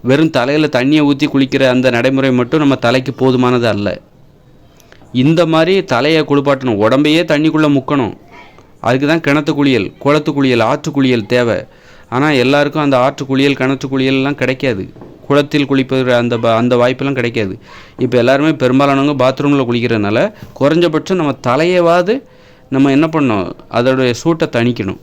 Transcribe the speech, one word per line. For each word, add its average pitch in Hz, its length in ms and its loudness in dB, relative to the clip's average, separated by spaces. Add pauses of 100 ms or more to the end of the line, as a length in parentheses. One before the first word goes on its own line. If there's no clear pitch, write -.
வெறும் 143 280 2
தலையில 147 360 0
தண்ணியை 143 380 0
ஊத்தி 143 220 0
குளிக்கிற 135 420 0
அந்த 127 220 2
நடைமுறை 131 420 0
மட்டும் 123 260 0
நம்ம 139 160 2
தலைக்கு 127 380 -2
போதுமானது 127 560 0
அல்ல. 101 200 -2 (1200)
இந்த 160 340 2
மாதிரி 165 380 0
தலையை 151 380 0
குளிப்பாட்டணும், 131 580 0
உடம்பையே 147 440 2
தண்ணிக்குள்ள 156 440 0
முக்கணும். 135 460 -2 (640)
அதுக்கு 135 260 0
தான் 160 140 0
கிணத்து 151 340 -2
குளியல், 135 440 0
குளத்து 147 340 0
குளியல், 131 280 0
ஆற்று 143 320 -2
குளியல் 127 340 0
தேவை. 120 320 0 (500)
ஆனா 139 220 -2
எல்லாருக்கும் 143 520 0
அந்த 139 160 2
ஆற்று 139 280 -2
குளியல், 135 280 0
கிணற்று 135 360 -4
குளியல்லாம் 135 440 -2
கிடைக்காது. 127 500 -4 (420)
குளத்தில் 143 400 0
குளிப்பது 131 480 0
அந்த 120 240 0
ப-, 117 160 0
அந்த 123 220 2
வாய்ப்பெல்லாம் 131 380 0
கிடைக்காது. 117 400 -4 (440)
இப்ப 123 200 0
எல்லாருமே 135 320 2
பெரும்பாலானவங்க 139 680 2
பாத்ரூம்ல 135 460 0
குளிக்கிறதுனால 113 540 -2 (420)
குறைஞ்சபட்சம் 160 600 0
நம்ம 143 140 -2 (120)
தலையவாது 175 680 2 (560)
நம்ம 135 200 2
என்ன 143 160 2
பண்ணணும், 135 460 -2 (180)
அதோடைய 131 400 0
சூட்டை 160 420 -2
தணிக்கணும். 117 500 -2